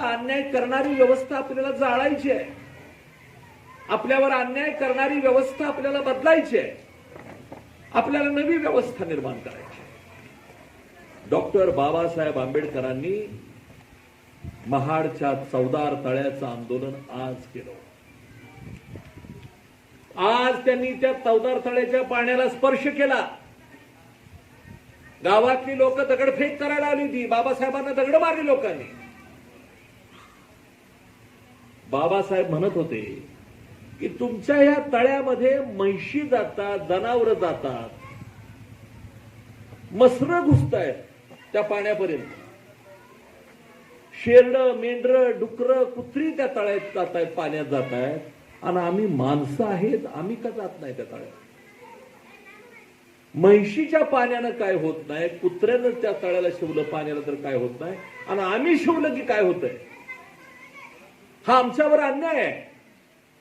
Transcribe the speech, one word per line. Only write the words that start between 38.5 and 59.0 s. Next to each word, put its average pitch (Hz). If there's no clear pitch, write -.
मसरं 254
घुसतायत -
त्या 208
पाण्यापर्यंत, 202
शेरडं, 247
मेंढरं, 240
डुकरं, 247
कुत्री 294
त्या 269
तळ्यात 202
जातायत, 175
पाण्यात 156
जातायत, 131
आणि 180
आम्ही 180
माणसं 143
आहेत, 196
आम्ही 180
का 226
जात 202
नाही 135
त्या -
तळ्यात? -
म्हशीच्या 208
पाण्यानं 240
काय 202
होत 160
नाही, 156
कुत्र्यानं 233
त्या 220
तळ्याला 180
शिवलं 156
पाण्याला 151
तर 147
काय 139
होत 123
नाही, 175
आणि 196
आम्ही 294
शिवलं 294